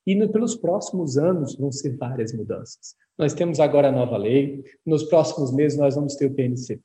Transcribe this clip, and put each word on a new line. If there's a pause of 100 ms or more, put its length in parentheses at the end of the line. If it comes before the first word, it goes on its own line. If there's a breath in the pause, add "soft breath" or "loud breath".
E
no,
pelos
próximos
anos
vão
ser
várias
mudanças. (240)
Nós
temos
agora
a
nova
lei, (240 loud breath)
nos
próximos
meses
nós
vamos
ter
o
P
N
C